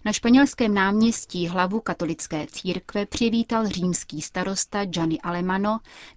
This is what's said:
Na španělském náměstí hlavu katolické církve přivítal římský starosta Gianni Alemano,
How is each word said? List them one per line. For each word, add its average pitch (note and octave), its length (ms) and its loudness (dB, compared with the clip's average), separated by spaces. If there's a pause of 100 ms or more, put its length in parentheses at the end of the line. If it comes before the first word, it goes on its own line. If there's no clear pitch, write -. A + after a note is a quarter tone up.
Na G#3+ 60 -2
španělském B3 600 4
náměstí G3+ 760 2
hlavu F#3 320 0
katolické D#3+ 640 -4
církve F#3 600 -6
přivítal A3+ 600 0
římský F3 540 -4
starosta F#3+ 600 -4
Gianni E3 360 -2
Alemano, F#3 580 0 (380)